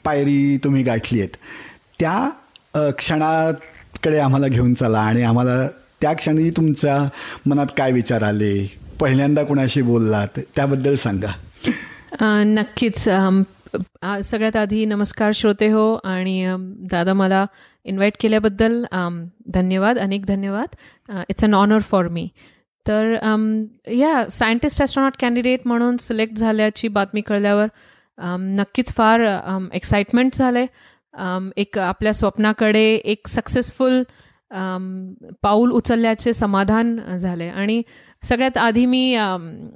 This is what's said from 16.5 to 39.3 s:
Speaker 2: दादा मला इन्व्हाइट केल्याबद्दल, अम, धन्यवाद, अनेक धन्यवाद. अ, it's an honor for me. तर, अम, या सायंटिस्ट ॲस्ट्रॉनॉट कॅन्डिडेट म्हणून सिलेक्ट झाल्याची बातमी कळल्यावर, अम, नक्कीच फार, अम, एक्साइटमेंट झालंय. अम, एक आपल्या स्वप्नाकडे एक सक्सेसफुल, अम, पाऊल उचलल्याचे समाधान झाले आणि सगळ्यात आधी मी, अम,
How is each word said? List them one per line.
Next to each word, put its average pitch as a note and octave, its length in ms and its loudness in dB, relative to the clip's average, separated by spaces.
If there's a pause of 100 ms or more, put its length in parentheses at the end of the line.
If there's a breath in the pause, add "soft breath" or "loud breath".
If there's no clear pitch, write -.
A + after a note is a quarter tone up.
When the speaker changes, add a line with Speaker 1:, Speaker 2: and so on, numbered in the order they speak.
Speaker 2:
दादा F#3 360 -2
मला F#3+ 320 2 (380 soft breath)
इन्व्हाइट G3 360 0
केल्याबद्दल, A3 720 2
अम, F3 340 -4 (220)
धन्यवाद, F#3+ 500 0
अनेक G3 280 -2
धन्यवाद. G3 420 -4 (420 soft breath)
अ, F#3+ 120 -8 (100)
it's G#3+ 180 2
an G3+ 140 4
honor G#3 200 4 (100)
for F3 200 0
me. E3+ 120 -6 (640 soft breath)
तर, A3 340 0
अम, A3 420 0 (240)
या C4 420 0
सायंटिस्ट A#3 520 0
ॲस्ट्रॉनॉट C4+ 380 0
कॅन्डिडेट B3 460 0
म्हणून A#3+ 320 0
सिलेक्ट A3 380 -4
झाल्याची G#3+ 520 0
बातमी G#3 340 -2
कळल्यावर, G#3 460 2 (500 soft breath)
अम, F#3 420 -6
नक्कीच - 340 -2
फार, A3+ 280 4
अम, F#3+ 520 -2
एक्साइटमेंट A#3+ 600 0
झालंय. B3 300 0 (480 soft breath)
अम, F#3 440 -6
एक G3+ 220 -4
आपल्या G3 340 -2
स्वप्नाकडे G#3+ 840 2
एक - 320 -4
सक्सेसफुल, B3+ 720 0 (520 soft breath)
अम, F#3 640 -8 (280)
पाऊल A3 300 4
उचलल्याचे A#3 640 0
समाधान G#3+ 840 0
झाले F3 260 -6
आणि G#3 380 -2 (420 soft breath)
सगळ्यात B3+ 340 0
आधी A#3 280 2
मी, B3+ 300 2
अम, F#3 600 -4